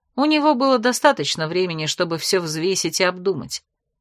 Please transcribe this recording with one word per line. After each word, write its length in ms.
У 60
него 320
было 240
достаточно 640
времени, 400
чтобы 320
всё 220
взвесить 580
и 60
обдумать. 580